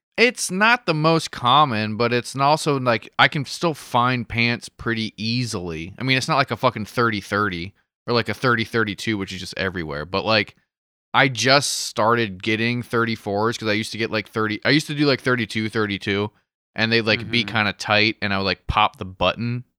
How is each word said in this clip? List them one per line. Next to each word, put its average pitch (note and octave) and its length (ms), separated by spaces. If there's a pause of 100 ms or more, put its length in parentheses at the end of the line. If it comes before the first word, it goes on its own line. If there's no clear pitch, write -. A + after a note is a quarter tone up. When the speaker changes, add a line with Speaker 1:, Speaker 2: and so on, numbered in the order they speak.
(160)
Speaker 1:
It's - 340
not G#3+ 360
the E3+ 80
most D#3+ 360
common, A#2+ 680
but A#2 120
it's A#2+ 240
also, C#3 460
like, A#2+ 260 (120)
I C#3 100
can C#3+ 160
still - 300
find B2 520
pants A#2 440
pretty A2+ 480
easily. G2 800
I - 60
mean, C3 120
it's C3 100
not D#3+ 100
like C3+ 140
a A#2 60
fucking A2+ 300
thirty A2+ 340
thirty G2 540 (320)
or, A#2+ 80
like, A2+ 160
a G#2 40
thirty A#2 300
thirty-two, G#2+ 540
which F#2+ 160
is F#2 60
just F#2 180
everywhere. D#2+ 480
But, F#2 180
like, G#2 320 (560)
I C3+ 160
just C3 420 (100)
started A2 600
getting A2+ 400
thirty-fours A2+ 760
'cause A2 100
I G#2 60
used G#2+ 180
to G#2 60
get, A2 120
like, G#2+ 160
thirty, G#2+ 380
I A#2 60
used D3+ 160
to D3+ 80
do, D3 100
like, C3+ 160
thirty-two A2+ 480
thirty-two, G2+ 640 (440)
and A2+ 160
they'd, A#2 120
like, A2 280
be A#2 140
Speaker 2:
Mm-hmm. G#2 100
Speaker 1:
kinda G#2 200
tight, G#2+ 480
and G2+ 100
I G2 60
would, F#2+ 60
like, F#2 220
pop - 300
the G#2 80
button A2+ 600 (140)